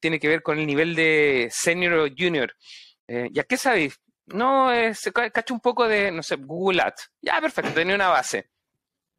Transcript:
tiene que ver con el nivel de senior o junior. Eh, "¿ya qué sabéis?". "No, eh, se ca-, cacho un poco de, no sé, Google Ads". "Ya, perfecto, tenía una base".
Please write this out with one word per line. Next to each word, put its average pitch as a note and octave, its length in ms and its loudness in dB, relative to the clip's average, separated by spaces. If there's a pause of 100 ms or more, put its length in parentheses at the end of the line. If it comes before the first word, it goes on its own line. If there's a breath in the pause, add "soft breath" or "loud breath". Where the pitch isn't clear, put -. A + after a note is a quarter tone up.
tiene D#3+ 200 -2
que D3 80 0
ver D#3 140 2
con D3+ 160 -2
el D#3 80 -2
nivel D#3 300 0
de D3+ 560 4
senior F3 420 0
o D#3 140 2
junior. C#3+ 480 -2 (520 loud breath)
Eh, A#2+ 240 -6
"¿ya C#3+ 120 -2
qué B3+ 140 -2
sabéis?". F#3 420 0 (260)
"No, C4 460 0
eh, A3+ 220 0
se G3 180 -8
ca-, A#3 180 0
cacho A3+ 240 -4
un A3+ 60 -6
poco A#3+ 280 2
de, G3+ 240 2
no E3 100 -6
sé, D#3 140 -6
Google E3+ 460 0
Ads". - 280 -6 (120)
"Ya, - 180 -2
perfecto, D4+ 320 0
tenía E3+ 220 0
una G3 140 2
base". B2+ 420 0 (680)